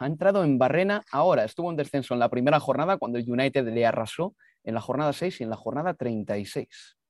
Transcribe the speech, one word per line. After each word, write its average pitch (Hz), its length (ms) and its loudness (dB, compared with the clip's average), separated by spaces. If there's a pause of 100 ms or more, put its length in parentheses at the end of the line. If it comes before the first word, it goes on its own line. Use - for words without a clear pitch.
ha 123 60 -4
entrado 180 380 2
en 143 120 4
barrena 175 540 2
ahora. 151 340 4
Estuvo 170 260 -4
en 165 60 -6
descenso 139 380 -2
en 120 60 0
la 120 100 4
primera 131 280 4
jornada 151 380 0
cuando 120 220 -4
el 120 120 -4
United 131 380 0
le 117 160 2
arrasó 113 500 -2 (300)
en 113 80 -6
la 113 80 -4
jornada 139 320 -2
seis 175 280 -6
y 123 40 -6
en 110 60 -6
la 110 60 -4
jornada 143 360 -4
treinta 107 460 -4
y 101 80 -6
seis. - 500 -12 (140)